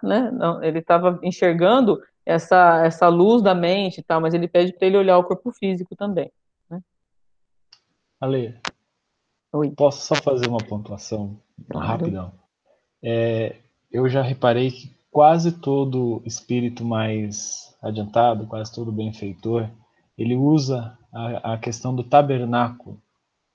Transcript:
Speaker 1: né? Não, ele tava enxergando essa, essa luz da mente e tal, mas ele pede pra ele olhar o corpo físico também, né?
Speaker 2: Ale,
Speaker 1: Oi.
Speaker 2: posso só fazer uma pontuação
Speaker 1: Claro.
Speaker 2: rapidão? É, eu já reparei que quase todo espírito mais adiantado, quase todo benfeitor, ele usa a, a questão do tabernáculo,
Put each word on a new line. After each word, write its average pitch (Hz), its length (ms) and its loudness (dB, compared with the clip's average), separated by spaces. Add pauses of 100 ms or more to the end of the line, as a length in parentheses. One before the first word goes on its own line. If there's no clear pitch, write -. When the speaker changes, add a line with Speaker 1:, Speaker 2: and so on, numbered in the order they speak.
Speaker 1:
né? 214 280 0
Não, 170 300 -2
ele 160 200 -2
tava 175 420 2
enxergando 180 760 2 (260)
essa, 165 600 4
essa 165 220 2
luz 190 340 6
da 196 120 4
mente 180 460 -2
e 156 40 -16
tal, 160 160 0
mas 165 140 0
ele 175 140 -2
pede 175 260 2
pra 190 140 0
ele 196 100 4
olhar 185 200 6
o 180 60 4
corpo 185 280 -6
físico 185 440 -6
também, 196 360 -6 (380)
né? 175 120 -12 (1400)
Speaker 2:
Ale, 131 360 -4 (1000)
Speaker 1:
Oi. 147 180 -2
Speaker 2:
posso 143 340 2
só 160 100 0
fazer 135 320 0
uma 117 100 -2
pontuação 104 840 -8 (300)
Speaker 1:
Claro. - 180 -8
Speaker 2:
rapidão? 98 440 -6 (720)
É, 113 540 -2 (340)
eu 127 180 0
já 135 120 0
reparei 127 500 0
que - 200 -18 (200)
quase 165 400 6
todo 131 760 -2
espírito 120 580 -6
mais 110 1000 -6
adiantado, 110 640 -2
quase 110 260 -12
todo 117 180 -10
benfeitor, 110 760 -6 (480)
ele 117 180 -2
usa 131 600 0 (160)
a, 117 400 -8
a 113 40 -6
questão 117 380 -8
do 127 80 -6
tabernáculo, 123 960 0 (560)